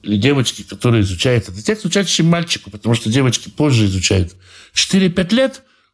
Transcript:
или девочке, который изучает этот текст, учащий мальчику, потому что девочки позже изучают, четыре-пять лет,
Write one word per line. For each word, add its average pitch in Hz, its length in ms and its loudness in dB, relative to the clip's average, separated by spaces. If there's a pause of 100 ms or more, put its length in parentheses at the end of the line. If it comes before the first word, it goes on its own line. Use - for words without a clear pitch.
или 104 140 -2
девочке, 127 480 0
который 117 360 0
изучает 101 480 0
этот 98 160 -14
текст, 214 200 -4
учащий 175 400 0
мальчику, 165 460 0
потому 113 240 -2
что 110 140 -2
девочки 127 400 0
позже 127 380 2
изучают, 92 480 0 (400)
четыре-пять 185 580 0
лет, 262 300 0 (320)